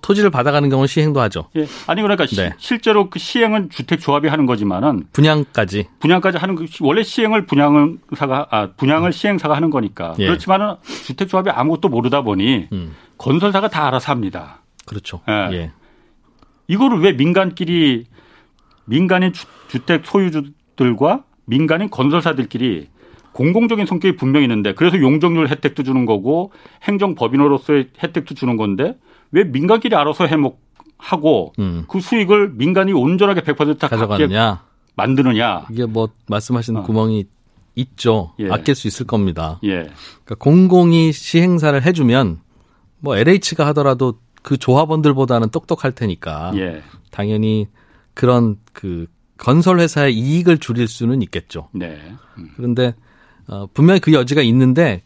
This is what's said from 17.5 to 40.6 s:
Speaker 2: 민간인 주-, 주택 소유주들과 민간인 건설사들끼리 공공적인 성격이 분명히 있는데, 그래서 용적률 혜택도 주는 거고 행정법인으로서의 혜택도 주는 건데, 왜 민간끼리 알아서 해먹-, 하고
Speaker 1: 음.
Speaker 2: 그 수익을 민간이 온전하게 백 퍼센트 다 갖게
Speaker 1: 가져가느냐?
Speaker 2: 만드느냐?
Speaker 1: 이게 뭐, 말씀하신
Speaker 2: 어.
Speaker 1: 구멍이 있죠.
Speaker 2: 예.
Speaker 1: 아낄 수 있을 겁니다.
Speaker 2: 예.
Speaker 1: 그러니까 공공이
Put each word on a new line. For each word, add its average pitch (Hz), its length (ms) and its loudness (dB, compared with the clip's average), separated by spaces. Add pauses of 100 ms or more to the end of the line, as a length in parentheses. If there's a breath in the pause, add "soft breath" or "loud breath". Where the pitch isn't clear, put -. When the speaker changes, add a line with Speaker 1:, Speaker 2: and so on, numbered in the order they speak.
Speaker 2:
민간인 180 480 0
주-, - 140 -14 (220)
주택 165 360 -2
소유주들과 151 1200 0 (220)
민간인 156 440 0
건설사들끼리 131 1000 -2 (440 soft breath)
공공적인 208 540 0
성격이 180 300 0
분명히 135 280 2
있는데, 104 300 0
그래서 180 260 2
용적률 156 480 2
혜택도 147 340 -4
주는 131 240 0
거고 123 460 -2 (320 soft breath)
행정법인으로서의 143 1040 0 (140)
혜택도 165 320 -6
주는 123 220 -4
건데, 107 400 -2 (360 soft breath)
왜 175 120 4
민간끼리 185 520 0
알아서 151 300 0
해먹-, 147 340 0 (360)
하고 147 600 -2
Speaker 1:
음. 87 300 -4
Speaker 2:
그 190 120 -4
수익을 202 540 2
민간이 190 380 0
온전하게 180 500 2
백 147 140 -2
퍼센트 151 240 0
다 147 80 -2
갖게 113 180 -2
Speaker 1:
가져가느냐? 104 560 0 (340)
Speaker 2:
만드느냐? 113 760 0
Speaker 1:
이게 120 120 -4
뭐, 110 240 -2 (200)
말씀하신 113 480 -4
Speaker 2:
어. 101 80 -6
Speaker 1:
구멍이 110 420 0 (480)
있죠. 113 640 -2
Speaker 2:
예. 101 120 -6
Speaker 1:
아낄 92 260 0
수 - 100 -8
있을 117 200 -6
겁니다. 82 580 -2
Speaker 2:
예. 87 260 -4 (340 loud breath)
Speaker 1:
그러니까 110 140 -12
공공이 170 760 6